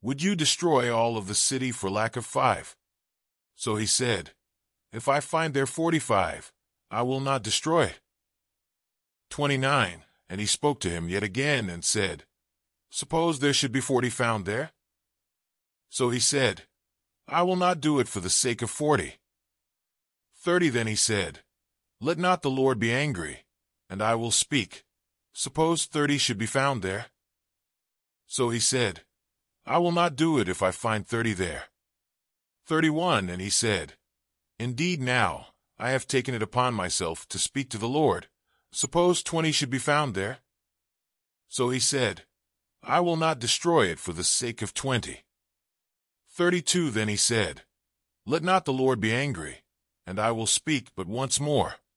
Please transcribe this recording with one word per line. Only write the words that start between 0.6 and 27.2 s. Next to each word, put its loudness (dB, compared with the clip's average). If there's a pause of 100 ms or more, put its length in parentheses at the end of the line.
all 2
of -4
the -4
city 0
for -4
lack 0
of -6
five? 0 (800)
So -2
he -2
said, 0 (580)
"If -6
I 2
find -2
there 2
forty-five, -2 (380)
I -4
will -2
not -2
destroy 2
it." -6 (1300)
Twenty-nine, 0 (240)
and -6
he -2
spoke 0
to 0
him -4
yet 0
again -2
and -10
said, -2 (640)
"Suppose -2
there 2
should 0
be 0
forty 0
found -2
there?" -4 (1160)
So 0
he 0
said, 0 (580)
"I 0
will 2
not 2
do 2
it 4
for -6
the -6
sake 0
of -4
forty." 0 (1160)
Thirty, 2
then 0
he -2
said, -2 (560)
"Let -2
not 2
the 0
Lord 2
be 0
angry, -4 (420)
and -6
I 2
will -2
speak. -2 (480)
Suppose 0
thirty 0
should 0
be -4
found 0
there?" -4 (1160)